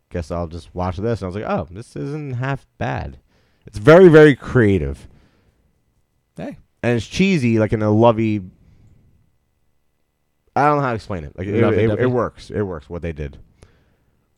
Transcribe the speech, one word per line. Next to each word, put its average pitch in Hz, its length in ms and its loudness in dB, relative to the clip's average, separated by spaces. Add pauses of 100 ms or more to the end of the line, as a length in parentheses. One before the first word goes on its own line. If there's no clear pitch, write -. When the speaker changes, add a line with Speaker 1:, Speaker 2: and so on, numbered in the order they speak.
(100)
Speaker 1:
guess 87 220 -10
I'll 85 160 -8
just 82 260 -16
watch 90 220 -6
this." 113 260 -6
And 95 40 -8
I - 20 -6
was 90 80 -10
like, 104 120 -10
"Oh, 170 240 -6
this 101 220 -20
isn't 143 400 -12
half 135 320 -8 (120)
bad." - 400 -10 (460)
It's - 140 -16
very, 160 300 8
very 151 260 8
creative. 95 720 0 (1300)
Speaker 2:
Hey. 208 220 -14 (240)
Speaker 1:
And 120 140 -2
it's 113 100 -6
cheesy, 143 540 0
like, 107 120 -2
in 110 100 -4
a 107 80 0
lovey, 110 520 2 (2250)
I 139 100 0
don't 147 100 0
know 143 60 -4
how 131 80 -4
to 117 40 -4
explain 95 300 -10
it. 71 120 -18
Like, 92 120 -8
it, 101 80 -4
it, 117 60 2
Speaker 2:
Lovey-dovey. 107 400 0
Speaker 1:
it 127 40 0
works. 120 440 -4
It 107 120 -4
works, 87 260 -10
what 85 140 -12
they 85 100 -6
did. 71 260 -12 (1000)